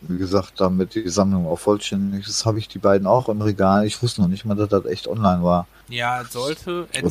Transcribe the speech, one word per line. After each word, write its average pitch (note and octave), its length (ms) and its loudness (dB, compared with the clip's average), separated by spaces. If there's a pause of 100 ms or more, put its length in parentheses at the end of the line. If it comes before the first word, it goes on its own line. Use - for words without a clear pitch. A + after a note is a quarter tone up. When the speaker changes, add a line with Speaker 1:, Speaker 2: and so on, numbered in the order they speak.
Speaker 1:
wie F2 160 -4
gesagt, F#2+ 420 -2
damit F#2 340 2
die A2 140 -4
Sammlung F#2+ 380 2
auch E2+ 120 -2
vollständig G2 680 -2
ist, - 160 -6
hab A2 140 2
ich G#2 100 -8
die - 100 -14
beiden G2 280 4
auch A#2 240 4
im G#2 100 -4
Regal. G2 460 4
Ich - 160 -6
wusste A#2 180 -2
noch F2+ 80 4
nicht G2 160 -4
mal, G#2 120 -2
dass G#2 120 0
das G2+ 160 2
echt - 240 -6
online F#2+ 340 2
war. F2 240 2 (220)
Speaker 2:
Ja, A#2+ 320 -4
es A#2+ 140 -14
sollte. D#3+ 580 -8
Es C3+ 180 -4